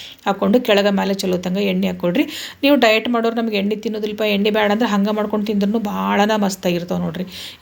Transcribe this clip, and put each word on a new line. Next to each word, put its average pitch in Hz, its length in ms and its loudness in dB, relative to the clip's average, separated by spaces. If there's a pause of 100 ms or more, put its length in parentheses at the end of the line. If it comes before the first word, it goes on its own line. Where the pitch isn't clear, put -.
(260)
ಹಾಕ್ಕೊಂಡು 202 360 2
ಕೆಳಗೆ 202 280 4
ಮೇಲೆ 196 240 0
ಚಲೋ 185 240 -2
ತಂಗ 180 200 -4
ಎಣ್ಣೆ 190 300 -2
ಹಾಕ್ಕೊಳ್ರಿ. 180 360 -2 (400)
ನೀವು 285 120 6
ಡಯಟ್ 226 340 4
ಮಾಡೋರು 226 260 0
"ನಮ್ಗೆ 226 220 -2
ಎಣ್ಣೆ 202 180 0
ತಿನ್ನೋದಿಲ್ಲಪ್ಪ, 214 460 -6
ಎಣ್ಣೆ 208 280 2
ಬೇಡ" 208 220 2
ಅಂದ್ರೆ 220 180 2
ಹಂಗೆ 202 220 2
ಮಾಡ್ಕೊಂಡು 214 340 -2
ತಿಂದ್ರೂ 208 340 0
ಭಾಳನ 202 560 0
ಮಸ್ತಾಗಿರ್ತಾವೆ 180 640 -2
ನೋಡ್ರಿ. 175 240 -4 (360)